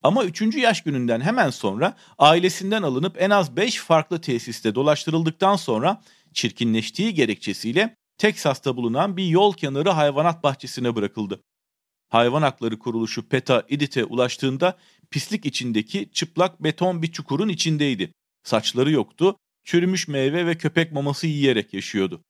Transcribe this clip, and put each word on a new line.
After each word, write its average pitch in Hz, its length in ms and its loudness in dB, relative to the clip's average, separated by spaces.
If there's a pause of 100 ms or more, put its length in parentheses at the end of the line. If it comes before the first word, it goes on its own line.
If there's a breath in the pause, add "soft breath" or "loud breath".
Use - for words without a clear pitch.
Ama 214 220 2
üçüncü 214 340 -2
yaş 226 240 2
gününden 123 380 -2
hemen 190 300 0
sonra 117 460 -2 (220 soft breath)
ailesinden 180 640 4
alınıp 156 400 -2
en 196 80 2
az 175 260 2
beş 220 200 0
farklı 165 440 2
tesiste 117 540 -2
dolaştırıldıktan 160 840 2
sonra 143 460 -2 (340 soft breath)
çirkinleştiği 120 800 -2
gerekçesiyle 120 840 0 (220)
Teksas'ta 143 580 0
bulunan 131 400 -2
bir 190 80 -2
yol 185 280 4
kenarı 147 380 -2
hayvanat 156 520 2
bahçesine 127 540 -2
bırakıldı. 101 460 -4 (680)
Hayvan 120 340 2
hakları 117 360 -2
kuruluşu 113 500 -4
peta 127 400 0
İdit'e 135 360 -2
ulaştığında 131 760 -2 (320 soft breath)
pislik 147 360 -6
içindeki 123 640 -4
çıplak 170 500 -2
beton 170 400 -2
bir 165 100 -6
çukurun 156 360 -4
içindeydi. 147 640 -2 (320)
Saçları 123 460 0
yoktu, 156 460 0 (280)
çürümüş 175 440 0
meyve 143 380 0
ve 165 120 -2
köpek 160 340 -2
maması 143 340 -4
yiyerek 135 480 0
yaşıyordu. 95 560 -4